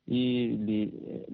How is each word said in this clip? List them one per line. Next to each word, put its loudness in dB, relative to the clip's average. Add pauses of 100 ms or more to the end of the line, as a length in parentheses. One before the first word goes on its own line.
ili, 2
eh, -6 (120)